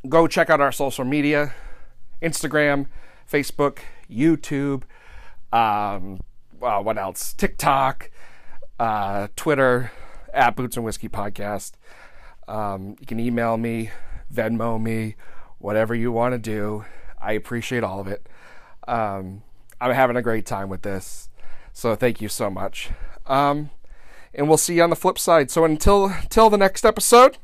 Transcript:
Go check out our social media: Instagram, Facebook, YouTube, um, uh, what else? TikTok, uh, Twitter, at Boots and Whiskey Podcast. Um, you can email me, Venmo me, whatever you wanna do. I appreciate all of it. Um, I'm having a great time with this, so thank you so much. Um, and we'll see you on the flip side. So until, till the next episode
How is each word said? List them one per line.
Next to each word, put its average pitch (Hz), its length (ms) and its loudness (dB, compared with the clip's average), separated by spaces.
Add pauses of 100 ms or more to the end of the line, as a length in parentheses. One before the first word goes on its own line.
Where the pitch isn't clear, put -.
Go 165 200 6
check 170 220 2
out 151 120 6
our 139 100 4
social 131 340 -2
media: 147 480 0 (680)
Instagram, 147 640 0 (420)
Facebook, 143 500 0 (300)
YouTube, 143 760 0 (680)
um, 101 680 0 (420)
uh, 107 200 0
what 107 160 -2
else? - 360 -6
TikTok, - 800 0 (680)
uh, 104 560 -2
Twitter, 131 560 2 (420)
at 123 220 4
Boots 123 220 -4
and 117 80 -4
Whiskey 113 240 -8
Podcast. 104 640 -6 (760)
Um, 101 520 -6
you - 60 -18
can 113 140 -4
email 117 380 0
me, 113 340 -4 (420)
Venmo 113 480 0
me, 110 340 -2 (420)
whatever 110 360 0
you 120 180 0
wanna 120 260 0
do. 107 480 -4 (360)
I 104 120 0
appreciate 117 500 -2
all 95 160 -4
of 95 80 -8
it. 101 200 -6 (600)
Um, 101 560 -4 (380)
I'm 123 120 2
having 127 220 4
a 127 60 2
great 113 240 0
time 98 240 -6
with 92 140 -6
this, - 460 -6 (440)
so 113 220 0
thank 120 260 0
you 104 80 -6
so 107 200 -2
much. 95 400 -6 (380)
Um, 143 420 2 (640)
and 143 140 0
we'll 156 100 8
see 170 180 0
you 170 80 8
on 170 60 6
the 165 60 2
flip - 240 0
side. 160 320 4
So 165 140 4
until, 196 480 6 (160)
till 220 200 8
the 202 80 6
next 196 280 2
episode 240 580 8